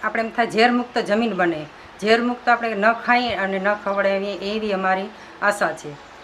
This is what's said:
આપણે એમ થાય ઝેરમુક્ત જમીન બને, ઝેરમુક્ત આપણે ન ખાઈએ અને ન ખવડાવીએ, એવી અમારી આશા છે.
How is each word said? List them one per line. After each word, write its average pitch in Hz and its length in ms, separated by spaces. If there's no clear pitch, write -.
આપણે 214 180
એમ 226 80
થાય 226 200
ઝેરમુક્ત 240 480
જમીન 214 380
બને, 165 300
ઝેરમુક્ત 240 480
આપણે 226 260
ન 208 180
ખાઈએ 240 420
અને 190 240
ન 202 160
ખવડાવીએ, 196 600
એવી 208 380
અમારી 190 360
આશા 196 300
છે. - 380